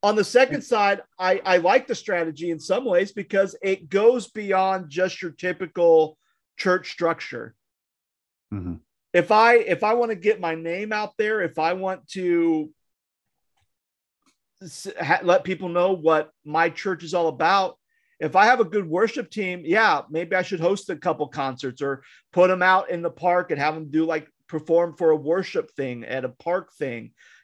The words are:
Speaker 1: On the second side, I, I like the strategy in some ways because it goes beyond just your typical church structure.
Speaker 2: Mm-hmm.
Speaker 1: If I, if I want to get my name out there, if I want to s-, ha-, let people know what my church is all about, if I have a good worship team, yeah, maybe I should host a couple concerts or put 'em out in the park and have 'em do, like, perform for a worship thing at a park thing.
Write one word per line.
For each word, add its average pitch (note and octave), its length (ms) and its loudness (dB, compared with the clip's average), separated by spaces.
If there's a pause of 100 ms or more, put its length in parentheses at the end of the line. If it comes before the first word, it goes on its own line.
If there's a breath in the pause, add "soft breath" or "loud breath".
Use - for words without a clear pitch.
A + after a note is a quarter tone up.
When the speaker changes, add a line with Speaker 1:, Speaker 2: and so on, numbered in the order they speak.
Speaker 1:
On G#3 140 4
the G#3 80 2
second C4 380 4
side, G3+ 400 0 (160)
I, G3 260 2
I F#3 140 4
like G3 280 4
the A#3+ 80 -4
strategy E3+ 560 -4
in D#3+ 100 -4
some G#3 240 -2
ways G3 280 2
because G3 500 -2
it F#3+ 260 -4
goes A3 400 4
beyond F#3+ 640 -2
just F3+ 320 -2
your F3 80 -10
typical E3 880 2 (400)
church F#3 320 0
structure. B2+ 640 -6 (960)
Speaker 2:
Mm-hmm. F2+ 220 -8 (400)
Speaker 1:
If F3 160 2
I, A3+ 260 6
if F#3+ 280 0
I A3 100 2
want A#3+ 160 0
to G#3+ 60 -6
get F3+ 240 -2
my E3 160 -4
name F3 360 -8
out G#3+ 240 -6
there, G#3+ 240 -2
if E3 180 -6
I D#3+ 160 0
want F#3+ 340 -8
to E3+ 640 0 (1900)
s-, F#3 260 -16 (120)
ha-, E3 220 0
let F#3 220 2
people F#3 240 -6
know F3 240 2
what D#3 380 2 (140)
my E3 240 0
church E3+ 340 -6
is E3 120 -10
all E3+ 140 2
about, E3+ 500 0 (420)
if F#3+ 160 0
I G#3+ 100 8
have B3 140 4
a A3 40 6
good F3+ 240 -4
worship G3+ 420 -2
team, F3+ 340 -6
yeah, F3 460 2
maybe E3+ 260 -4
I F#3 60 2
should F3 180 -6
host F#3+ 300 -2
a F3 60 -6
couple D#3 320 -4
concerts C3 520 -6
or C#3 220 -6 (300 soft breath)
put F3+ 180 6
'em F#3 120 0
out F#3 280 4
in E3+ 120 -6
the E3+ 80 -4
park F3+ 400 0
and D3 100 -2
have D#3 140 0
'em D#3+ 160 -12
do, D#3 140 0
like, D#3+ 240 -4 (200)
perform E3 460 0
for E3 160 2
a D#3 60 6
worship E3 560 -4
thing B2 320 -8
at B2+ 200 -8
a B2+ 40 -4
park F3 460 -6
thing. A#2 380 -10 (320 soft breath)